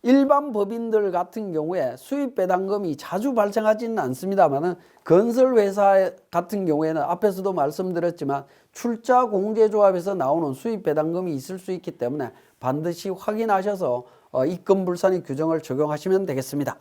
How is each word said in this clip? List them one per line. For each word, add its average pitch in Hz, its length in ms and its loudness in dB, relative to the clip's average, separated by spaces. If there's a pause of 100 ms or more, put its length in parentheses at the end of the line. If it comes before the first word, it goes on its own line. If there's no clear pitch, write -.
일반 277 500 4
법인들 214 580 0
같은 180 420 -4
경우에 156 460 -2
수입 277 360 -6
배당금이 185 640 -2
자주 233 380 -4
발생하지는 214 640 0
않습니다만은 170 760 0 (280)
건설회사 202 1080 4 (180)
같은 180 340 -2
경우에는 160 380 0
앞에서도 190 500 -2
말씀드렸지만 165 920 -2 (280)
출자 247 540 0
공제조합에서 202 880 2
나오는 147 400 0
수입 214 300 -6
배당금이 165 500 -2
있을 185 240 -10
수 185 140 -12
있기 175 200 -8
때문에 131 380 -6 (300)
반드시 160 500 -4
확인하셔서, 190 920 -2 (280)
어, 131 140 0
입금 185 380 0
불산입 180 420 0
규정을 160 340 -2
적용하시면 151 640 -2
되겠습니다. 135 560 -4